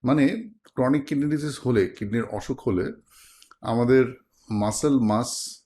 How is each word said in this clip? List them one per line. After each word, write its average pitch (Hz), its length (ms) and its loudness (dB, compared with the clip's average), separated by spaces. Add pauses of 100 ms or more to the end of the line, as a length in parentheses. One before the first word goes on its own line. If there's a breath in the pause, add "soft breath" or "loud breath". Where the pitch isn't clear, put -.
মানে 139 200 4 (520)
ক্রনিক 139 320 2
কিডনি 147 280 -2
ডিজিজ 147 200 -4 (100)
হলে, 117 180 4 (120)
কিডনির 110 300 -4 (120)
অসুখ - 200 -6 (100)
হলে 92 180 0 (760 soft breath)
আমাদের 123 420 4 (460)
মাসল 107 460 0 (160)
মাস 117 180 0 (360)